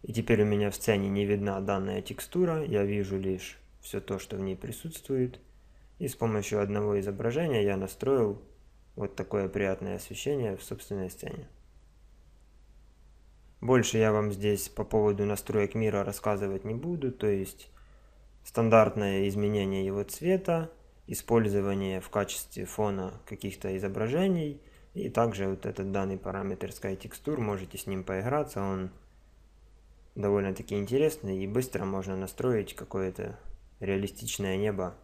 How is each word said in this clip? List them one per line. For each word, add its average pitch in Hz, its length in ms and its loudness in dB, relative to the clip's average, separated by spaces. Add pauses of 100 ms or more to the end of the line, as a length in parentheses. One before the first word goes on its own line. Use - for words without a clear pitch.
И - 100 -8
теперь 113 300 4
у 104 40 6
меня 104 240 2
в - 40 -8
сцене 98 340 2
не 101 160 2
видна 101 360 0
данная 98 420 0
текстура, 165 640 0
я 101 200 2
вижу 98 340 0
лишь 95 400 -4 (220)
всё - 200 -6
то, 98 180 -4
что - 180 -8
в 95 40 -4
ней 95 160 -2
присутствует. 127 840 -4 (580)
И - 100 -4
с 127 60 -6
помощью 107 460 0
одного 101 400 2
изображения 117 640 0
я 101 140 4
настроил 107 640 0 (520)
вот - 200 -4
такое 98 340 -2
приятное 95 480 0
освещение 123 600 -2
в - 60 -14
собственной 98 480 -6
сцене. - 380 -10 (2000)
Больше 117 380 4
я 110 140 6
вам 107 200 2
здесь 101 360 0
по - 160 -6
поводу 104 400 4
настроек 104 500 0
мира 107 300 2
рассказывать 98 600 -2
не 107 100 -4
буду, 143 360 -2
то - 160 -4
есть 98 440 -2 (720)
стандартное 104 840 6
изменение 101 560 2
его 98 180 -2
цвета, 170 680 0 (360)
использование 101 960 2
в - 100 -16
качестве - 540 -4
фона 95 500 -2 (120)
каких-то 95 500 -6
изображений, 143 840 0 (340)
и - 160 -4
также 98 380 2
вот 95 180 -4
этот 98 260 -4
данный 98 240 0
параметр 95 520 -6
Sky 95 300 -6
Texture, - 400 -6
можете 101 380 -4
с - 100 -10
ним 95 180 -4
поиграться, 117 580 -2
он 95 280 -2 (1200)
довольно-таки 101 600 0
интересный, 101 640 0
и 98 80 -2
быстро 104 380 -2
можно 95 320 -2
настроить 104 580 -2
какое-то 95 640 -6 (420)
реалистичное 98 760 -2
небо 98 480 0